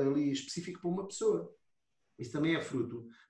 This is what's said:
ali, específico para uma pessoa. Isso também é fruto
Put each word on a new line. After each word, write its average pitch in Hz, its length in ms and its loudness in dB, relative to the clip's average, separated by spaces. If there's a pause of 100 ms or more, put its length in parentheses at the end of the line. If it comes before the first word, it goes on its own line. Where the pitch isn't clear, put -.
ali, 143 320 4
específico 170 480 -6
para 180 100 -2
uma 196 160 0
pessoa. - 460 0 (680)
Isso - 140 -8
também 156 240 4
é 143 60 0
fruto 117 440 -2 (240)